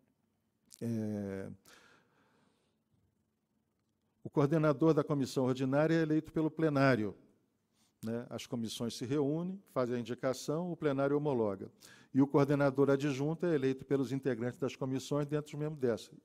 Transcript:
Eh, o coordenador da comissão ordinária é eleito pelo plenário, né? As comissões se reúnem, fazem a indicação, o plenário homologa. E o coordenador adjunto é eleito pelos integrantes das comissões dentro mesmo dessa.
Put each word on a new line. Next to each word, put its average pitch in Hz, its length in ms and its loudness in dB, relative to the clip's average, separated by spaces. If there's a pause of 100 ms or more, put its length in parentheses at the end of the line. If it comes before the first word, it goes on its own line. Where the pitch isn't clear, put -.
(800)
Eh, 104 680 -6 (2750)
o - 80 -14
coordenador 156 640 4
da 143 80 2
comissão 139 420 0
ordinária 135 480 2
é 165 80 2
eleito 156 320 0
pelo 156 160 0
plenário, 135 680 2 (880)
né? 117 240 -6
As - 200 -10
comissões 117 500 -6
se 131 80 -6
reúnem, 156 560 -2 (100)
fazem 123 260 0
a - 20 -4
indicação, 131 720 -4
o 165 40 -6
plenário 139 400 0
homologa. 113 540 0 (440)
E 131 80 6
o 139 60 6
coordenador 139 640 4
adjunto 143 560 0
é 170 100 2
eleito 131 300 0
pelos 135 260 0
integrantes 123 480 -2
das 127 160 -4
comissões 135 500 -2
dentro 147 320 -6
mesmo 151 200 -6
dessa. 120 340 -2 (140)